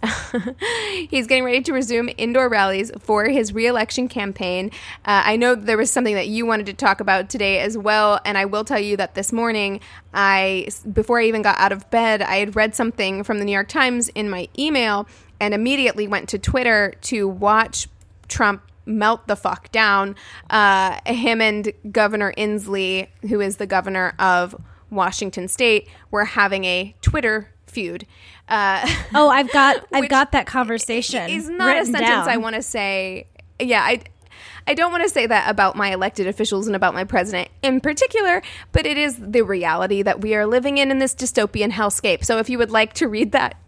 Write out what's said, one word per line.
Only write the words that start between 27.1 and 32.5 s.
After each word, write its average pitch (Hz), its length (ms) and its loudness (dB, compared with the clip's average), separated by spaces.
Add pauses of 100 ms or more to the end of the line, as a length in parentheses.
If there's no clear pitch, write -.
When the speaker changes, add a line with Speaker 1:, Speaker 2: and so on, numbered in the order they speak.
Speaker 1:
feud. 175 400 -10 (420)
Uh, 202 380 2 (160)
<laughs> - 120 -8
Speaker 2:
Oh, 302 160 8
I've 262 200 4
got, 277 420 4
I've 269 100 2
Speaker 1:
which - 80 -4
Speaker 2:
got 269 220 4
that 269 140 2
conversation 233 840 -4
Speaker 1:
is 320 180 -4
not 359 200 0
a 359 40 4
Speaker 2:
written 339 140 2
Speaker 1:
sentence 240 240 0
Speaker 2:
down. 196 180 2
Speaker 1:
I 233 80 2
wanna 226 260 -4